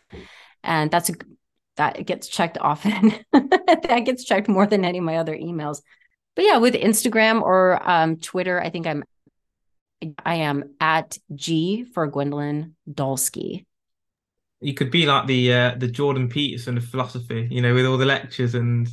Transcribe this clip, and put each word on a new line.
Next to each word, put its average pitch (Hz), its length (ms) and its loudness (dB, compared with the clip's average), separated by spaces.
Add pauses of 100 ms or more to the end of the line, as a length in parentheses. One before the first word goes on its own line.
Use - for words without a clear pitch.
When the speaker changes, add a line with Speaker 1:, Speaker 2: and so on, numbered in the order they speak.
(640)
Speaker 1:
And 156 280 0
that's 170 180 2
a, 170 60 -2 (640)
that - 280 -2
gets - 240 -6
checked 170 320 -4
often. 196 540 2 (180)
<laughs> - 0 -
That 311 720 4
gets 254 200 -4
checked 202 240 0
more 202 180 4
than 202 180 2
any 180 140 -2
of 180 60 -4
my 160 120 -2
other 160 200 -2
emails. 151 440 -8 (540)
But 359 120 0
yeah, 359 120 6
with 240 160 4
Instagram 220 680 2
or, 185 360 4 (100)
um, 160 280 2
Twitter, 180 440 -4
I 170 100 -6
think 165 160 -8
I'm, 147 180 -4 (1200)
I 170 120 -2
am 143 440 -4
at 160 380 0 (160)
G 165 500 -2
for 170 220 -4
Gwendolyn 147 680 -4 (160)
Dolsky. 135 760 -6 (920)
Speaker 2:
You 143 120 -6
could 127 180 -4
be 170 140 2
like 143 220 2
the, 123 260 2
uh, 123 240 2
the 123 120 -4
Jordan 131 400 -2
Peterson 127 500 -4
of 120 80 -4
philosophy, 120 640 -6
you 123 100 -2
know, 120 140 4
with 127 100 4
all 131 140 2
the 131 80 2
lectures 127 480 -2
and, 120 380 0